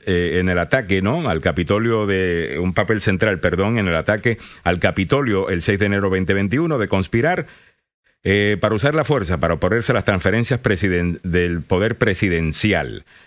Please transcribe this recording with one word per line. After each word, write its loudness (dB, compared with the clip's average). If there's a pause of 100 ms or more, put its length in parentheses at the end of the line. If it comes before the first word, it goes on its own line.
eh, 0
en 0
el 0
ataque, 0
¿no? 0
Al 0
Capitolio 0
de, -2
un -2
papel 0
central, 0
perdón, 0
en 0
el 0
ataque 0 (260)
al 0
Capitolio 0
el -2
seis 0
de 2
enero 0
veinte 0
veintiuno, 0
de 0
conspirar 0 (760)
eh, 2
para 2
usar 2
la 2
fuerza, 0
para 0
oponerse 0
a 2
las 0
transferencias 0
presiden-, 0
del 0
poder 0
presidencial. 0 (220)